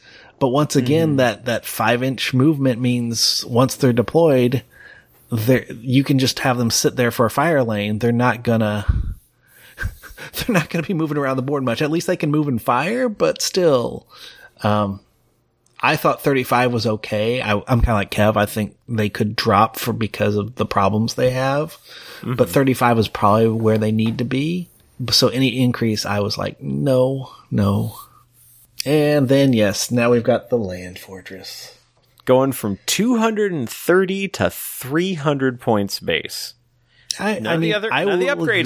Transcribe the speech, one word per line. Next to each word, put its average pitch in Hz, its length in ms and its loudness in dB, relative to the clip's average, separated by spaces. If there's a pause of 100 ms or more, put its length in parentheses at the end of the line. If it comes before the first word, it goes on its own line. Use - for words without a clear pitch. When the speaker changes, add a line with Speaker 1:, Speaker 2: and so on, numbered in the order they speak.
(400)
Speaker 1:
but 135 100 2
once 143 260 0
again, 147 360 2
Speaker 2:
Mm-hmm. 139 60 0
Speaker 1:
that, 120 280 0
that 113 200 -4
five 120 380 0
inch 131 300 -4
movement 135 480 2
means 120 640 -2
once 127 320 2
they're 123 160 4
deployed, 123 720 2 (680)
they're, 117 400 2
you 123 320 0
can 135 160 2
just 131 200 0
have 127 180 0
them 120 120 0
sit 113 280 0
there 120 140 2
for 120 140 2
a 107 60 0
fire 147 320 2
lane. 107 360 -2
They're 117 120 2
not 120 320 0
gonna, 107 420 0 (600)
<laughs> - 320 -20
they're - 760 -8
not 170 160 -2
gonna 165 160 -4
be 208 80 -4
moving 151 240 -2
around 135 200 -2
the 131 60 -2
board 143 200 -2
much. 117 180 -2
At 151 100 0
least 170 160 -2
they 180 100 0
can 156 140 -2
move 151 160 0
and 123 140 -2
fire, 185 480 -2
but 170 320 -2
still, - 680 0 (560)
um, 104 380 0 (840)
I 135 120 2
thought 147 260 0
thirty-five 127 500 2
was 113 140 -2
okay. 110 560 -2
I, 104 120 -2
I'm 117 280 0
kinda 117 120 2
like 101 180 -2
Kev. 107 260 2
I 104 80 2
think 104 320 -6 (100)
they 110 220 -2
could 110 260 -2
drop 110 440 2
for, 117 140 -4
because 107 420 -2
of 104 200 -4
the - 100 -2
problems 104 500 0
they 127 160 0
have, 139 460 -2 (440)
Speaker 3:
Mm-hmm. 123 140 -4
Speaker 1:
but 117 140 2
thirty-five 123 500 2
is 101 80 2
probably 110 400 4
where 110 320 2
they 107 120 0
need 110 280 0
to 120 60 -2
be. 151 440 -4 (420)
So - 180 4
any 123 340 0
increase, 117 420 0
I 101 140 -2
was 101 180 -2
like, - 240 -6
"No, 135 720 0 (180)
no." 107 480 0 (880)
And 147 420 2
then, 135 260 4
yes, 104 380 0
now 120 200 2
we've 120 120 4
got 120 260 0
the 123 80 0
Land 90 420 -8
Fortress. - 760 -16 (500)
Speaker 3:
Going 131 260 4
from 104 340 -4
two 233 320 0
hundred 214 340 0
and 139 160 -4
thirty 190 640 0
to 90 220 -2
three 170 640 -4
hundred 135 440 0
points 101 400 -2
base. - 540 -4 (680)
Speaker 1:
I, 208 200 -2
Speaker 3:
None 214 80 -6
Speaker 1:
I 220 80 0
Speaker 3:
of 165 60 0
the 165 60 0
Speaker 1:
mean, 214 80 0
Speaker 3:
other, 208 160 -4
Speaker 1:
I - 140 0
Speaker 3:
none 202 80 0
of 180 60 0
the - 140 0
Speaker 1:
will 170 140 -2
Speaker 3:
upgrades 202 180 2